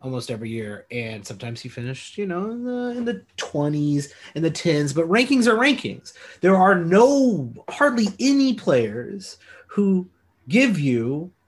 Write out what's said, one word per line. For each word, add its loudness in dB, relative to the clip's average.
almost -10
every -8
year, -10
and -10
sometimes -12
he -16
finished, -12
you -6
know, -6
in -10
the, -6
in -6
the -6
twenties, -2
in -6
the 0
tens, 0
but 0
rankings 2
are 4
rankings. -2
There 6
are 6
no, 4
hardly 2
any 2
players -2
who 0
give 2
you -2